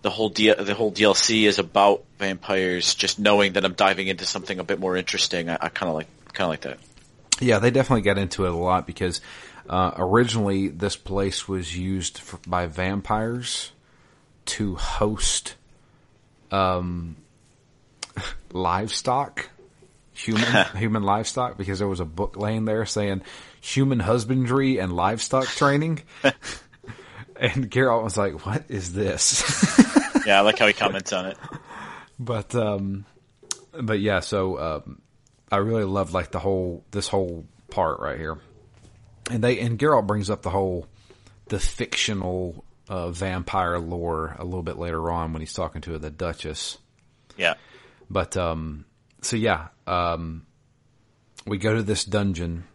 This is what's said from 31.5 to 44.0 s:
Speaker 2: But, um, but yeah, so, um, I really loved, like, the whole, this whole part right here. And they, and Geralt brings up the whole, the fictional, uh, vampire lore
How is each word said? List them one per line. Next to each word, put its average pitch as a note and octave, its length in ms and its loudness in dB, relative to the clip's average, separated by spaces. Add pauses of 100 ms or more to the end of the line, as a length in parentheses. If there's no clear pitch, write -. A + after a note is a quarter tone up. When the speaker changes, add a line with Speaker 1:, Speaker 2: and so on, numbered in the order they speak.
Speaker 2:
But, A#2 340 -4
um, G2+ 520 -2 (640)
but A2 280 -2
yeah, G2+ 200 2
so, F#2+ 400 -2
um, D2+ 420 -6 (500)
I G2+ 60 2
really A2 280 0
loved, F#2+ 280 -2
like, F2+ 160 -2
the F#2 80 -6
whole, F2+ 540 -2
this G2+ 160 -4
whole F2 360 -2 (280)
part E2 280 0
right C#2+ 200 -6
here. D#2+ 180 -6 (920)
And A2+ 120 0
they, B2 180 4
and A#2 180 -2
Geralt C3+ 260 4
brings G2+ 240 0
up G2+ 140 -4
the E2+ 80 -4
whole, F#2 340 -2 (600)
the G2+ 120 -4
fictional, F#2 1040 -2 (240)
uh, F2+ 220 -6
vampire F2+ 680 -2
lore E2+ 580 -4